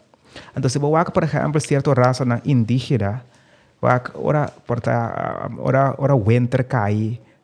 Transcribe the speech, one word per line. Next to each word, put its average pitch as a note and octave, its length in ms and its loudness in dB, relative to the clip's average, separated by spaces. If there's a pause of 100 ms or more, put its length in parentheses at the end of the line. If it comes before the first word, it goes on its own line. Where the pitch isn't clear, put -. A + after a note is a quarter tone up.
(560)
Então, C3+ 120 -2
se C3 100 -2
você, D#3 340 0
por F3+ 120 2
exemplo, D3 360 0
certa C#3+ 340 0
raça B2 300 2
na A#2+ 200 0
indígena, A#2+ 800 0 (560)
ora, B2 720 0 (1080)
ora, C3+ 400 2
ora, C#3 180 2
winter B2 500 2
cai, G#2+ 540 -2 (240)